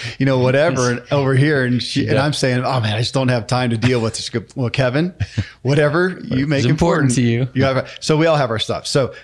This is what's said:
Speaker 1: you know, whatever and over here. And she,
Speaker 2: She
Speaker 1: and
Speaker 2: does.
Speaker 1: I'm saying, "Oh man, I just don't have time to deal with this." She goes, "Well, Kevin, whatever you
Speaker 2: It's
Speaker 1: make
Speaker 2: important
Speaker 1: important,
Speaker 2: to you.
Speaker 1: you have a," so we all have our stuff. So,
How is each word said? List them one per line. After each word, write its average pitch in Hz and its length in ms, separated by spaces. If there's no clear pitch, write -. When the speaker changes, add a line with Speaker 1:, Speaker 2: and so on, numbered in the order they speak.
Speaker 1:
you 135 80
know, 135 120
whatever 131 520
and 123 120
over 135 240
here. 139 280
And 123 160
she, - 200
Speaker 2:
She 120 60
Speaker 1:
and 107 100
Speaker 2:
does. 135 80
Speaker 1:
I'm 151 80
saying, 127 320
"Oh 127 160
man, 107 160
I - 20
just 117 160
don't 131 140
have 120 180
time 123 240
to 117 60
deal 123 240
with 110 140
this." - 100
She - 80
goes, 110 240
"Well, 123 140
Kevin, 139 440
whatever 151 640
you - 200
Speaker 2:
It's 147 40
Speaker 1:
make 139 160
Speaker 2:
important 151 480
Speaker 1:
important, - 40
Speaker 2:
to 127 60
you. 120 300
Speaker 1:
you 131 120
have 135 120
a," 131 120
so 156 160
we 160 100
all 160 100
have 131 140
our 110 80
stuff. 101 300
So, 135 360